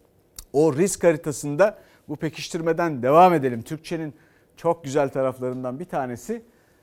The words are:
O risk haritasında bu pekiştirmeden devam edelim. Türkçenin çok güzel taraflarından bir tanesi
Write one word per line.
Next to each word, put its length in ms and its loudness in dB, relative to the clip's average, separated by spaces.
O 220 4
risk 300 -2
haritasında 760 0
bu 80 -10
pekiştirmeden 840 -4
devam 320 6
edelim. 280 -2
Türkçenin 520 -10
çok 280 -2
güzel 240 0
taraflarından 720 -4
bir 40 -10
tanesi 580 -8